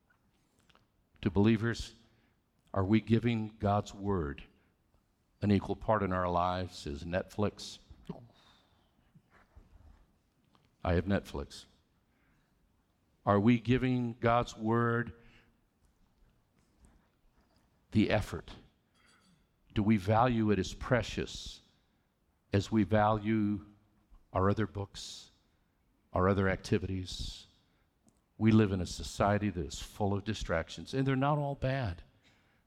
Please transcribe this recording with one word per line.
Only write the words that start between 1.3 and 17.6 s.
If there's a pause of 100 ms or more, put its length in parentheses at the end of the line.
believers, (800)
are
we
giving
God's
Word (1000)
an
equal
part
in
our
lives
as
Netflix? (3000)
I
have
Netflix. (1600)
Are
we
giving
God's
Word (2750)